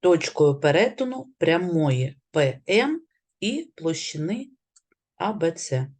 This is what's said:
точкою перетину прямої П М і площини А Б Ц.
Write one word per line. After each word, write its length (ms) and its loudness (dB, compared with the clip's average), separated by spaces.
точкою 600 2
перетину 760 0
прямої 760 0
П 380 0
М 320 2
і 360 -6
площини 720 -6
А 160 -4
Б 200 -2
Ц. 360 -4